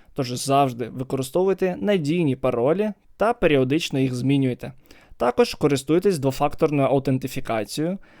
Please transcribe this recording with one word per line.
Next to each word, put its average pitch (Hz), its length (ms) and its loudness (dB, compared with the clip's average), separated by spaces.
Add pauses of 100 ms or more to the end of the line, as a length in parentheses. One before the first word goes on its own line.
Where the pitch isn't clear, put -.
(140)
тож 123 180 -4
завжди 127 580 0
використовуйте 175 920 -2
надійні 170 560 0
паролі 131 560 0 (260)
та 220 160 0
періодично 143 640 2
їх 131 160 0
змінюйте. 131 580 0 (480)
Також 240 340 2
користуйтесь 156 640 2
двофакторною 143 680 0
аутентифікацією, 131 1080 -2 (220)